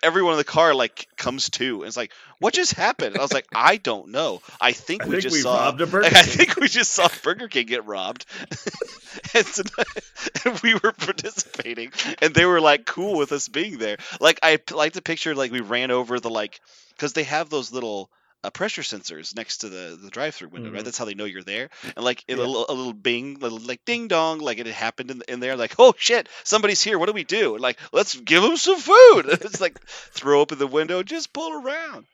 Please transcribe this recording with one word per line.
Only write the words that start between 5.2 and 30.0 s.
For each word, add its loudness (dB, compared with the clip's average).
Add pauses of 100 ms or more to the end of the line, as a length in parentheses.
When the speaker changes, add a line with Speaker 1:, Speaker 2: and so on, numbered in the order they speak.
Speaker 1:
just -4
Speaker 2:
we 0
Speaker 1:
saw, 0
Speaker 2:
robbed -2
a 0
Burger 2
Speaker 1:
<laughs> 6
I 12
Speaker 2:
King." 4
Speaker 1:
think 4
we 0
just 0
saw 4 (160)
Burger -2
King -2
get -4
robbed." -8
<laughs> -16 (1000)
And 4
so, -8 (420)
<laughs> -10
and -2
we 2
were 2
participating, -8 (300)
and 4
they 6
were, 4
like, 4
cool -4
with -2
us -6
being -6
there. -6 (240)
Like, 6
I 4
p-, -10
like 0
to -12
picture, -4
like, -4
we -6
ran -4
over 0
the, -6
like, -6 (380)
'cause -6
they -2
have -4
those -6
little -8 (340)
uh, -8
pressure -6
sensors -12
next -10
to -12
the, -14
the -20
drive-through -10
window, -16
right? -12
Speaker 2:
Mm-hmm. -10
Speaker 1:
That's -10
how -6
they -10
know -10
you're -12
there. -10 (260)
And, -10
like, -2
in -6
a -2
Speaker 2:
Yeah. -2
Speaker 1:
little, -4
a -4
little -8
bing, -6
little, -8
like, -12
ding -6
dong, 0
like, -6
it -10
had -10
happened -8
in, -12
in -8
there. -4
Like, -6
"Oh, 8
shit, 0 (160)
somebody's 2
here. 0
What 0
do -4
we -6
do? -2
Like, -4 (140)
let's 2
give 4
'em 2
some 0
food." 12
<laughs> 2
It's -8
like, -4
throw 0